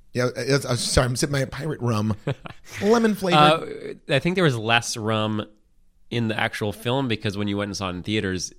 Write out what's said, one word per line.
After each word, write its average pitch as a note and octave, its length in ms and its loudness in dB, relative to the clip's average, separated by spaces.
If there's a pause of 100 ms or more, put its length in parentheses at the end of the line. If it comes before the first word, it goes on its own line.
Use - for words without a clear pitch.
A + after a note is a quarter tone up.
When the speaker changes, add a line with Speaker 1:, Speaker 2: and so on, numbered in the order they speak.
(120)
Speaker 1:
Yeah, B2 240 0
it's, C3 300 0
I'm B2 100 -2
sorry, - 300 2
I'm B2 100 -2
sipping D3 160 -2
my C3+ 140 0
pirate D3 340 -8
rum, G#2+ 360 -2 (340)
Speaker 2:
<laughs> - 320 -12
Speaker 1:
lemon A3 320 4
flavored. D#3+ 920 2
Speaker 2:
Uh, D3+ 60 2
I C3+ 40 4
think E3+ 160 0
there F#3 100 2
was C3+ 120 4
less A2+ 400 0
rum G#2+ 500 0 (640)
in A#2 180 0
the G#2+ 100 -2
actual A2 340 -2
film B2+ 360 -2
because G#2+ 300 -2
when G#2 100 -2
you G2+ 80 -2
went G2+ 120 -2
and F#2+ 80 -8
saw F#2+ 120 -4
it F2+ 60 -6
in F2+ 80 -8
theaters, G2 560 -2